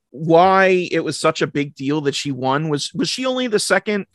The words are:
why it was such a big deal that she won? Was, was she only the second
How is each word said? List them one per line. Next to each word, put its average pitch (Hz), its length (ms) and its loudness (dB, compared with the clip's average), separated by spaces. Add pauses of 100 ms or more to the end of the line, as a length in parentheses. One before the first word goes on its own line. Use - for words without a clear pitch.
(100)
why 185 800 4
it 160 100 0
was 143 180 -4
such 160 240 0
a 151 40 2
big 147 280 -4
deal 143 280 -2
that 139 120 0
she - 180 -6
won? 131 360 -2
Was, 147 260 -4
was 170 140 -4
she 262 180 -4
only 254 200 -2
the 208 120 0
second 196 560 -2